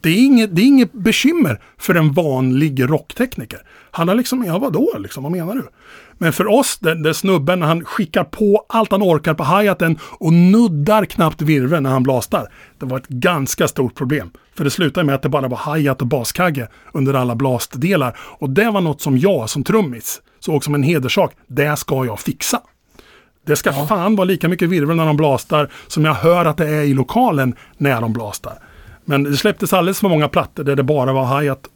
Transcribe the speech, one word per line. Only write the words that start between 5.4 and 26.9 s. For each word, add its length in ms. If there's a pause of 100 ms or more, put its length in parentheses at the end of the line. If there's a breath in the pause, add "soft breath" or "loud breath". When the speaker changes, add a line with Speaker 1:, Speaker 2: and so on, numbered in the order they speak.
Speaker 1:
du?" 120 (500 loud breath)
Men 160
för 140
oss, 320
den, 240
den 100
snubben, 480
han 240
skickar 380
på 460
allt 220
han 120
orkar 300
på 100
hi-haten 580
och 320
nuddar 720
knappt 360
virveln 420
när 60
han 140
blastar. 440 (320 loud breath)
Det 60
var 120
ett 100
ganska 600
stort 280
problem. 360 (240 soft breath)
För 80
det 60
slutade 360
med 100
att 60
det 80
bara 180
var 280
hi-hat 260
och 60
baskagge 600 (260 loud breath)
under 200
alla 220
blastdelar. 840
Och 300
det 220
var 100
något 200
som 160
jag 320
som 140
trummis 580 (180)
såg 240
som 120
en 80
hederssak. 500 (140)
"Det 300
ska 280
jag 140
fixa. 400 (840 soft breath)
Det 100
ska 160
Speaker 2:
Ja. 160
Speaker 1:
fan 280
vara 100
lika 240
mycket 200
virvel 280
när 80
de 120
blastar 520 (180 loud breath)
som 180
jag 80
hör 320
att 120
det 120
är 140
i 100